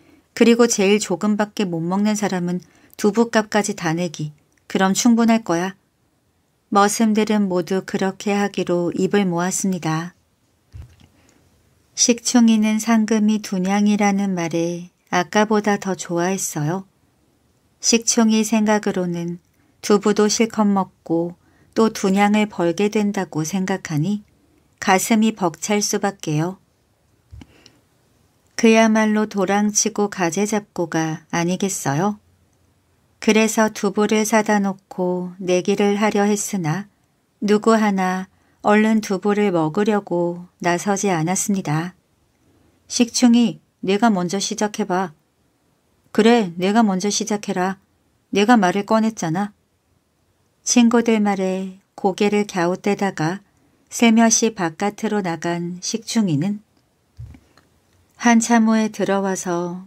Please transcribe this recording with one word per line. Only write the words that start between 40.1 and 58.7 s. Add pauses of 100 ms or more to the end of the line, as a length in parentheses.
나서지
않았습니다. (920)
식충이, (200)
내가
먼저
시작해봐. (1000)
그래,
내가
먼저
시작해라. (520)
내가
말을
꺼냈잖아. (1080)
친구들
말에 (160)
고개를
갸웃대다가 (500)
슬며시
바깥으로
나간
식충이는 (1500)
한참
후에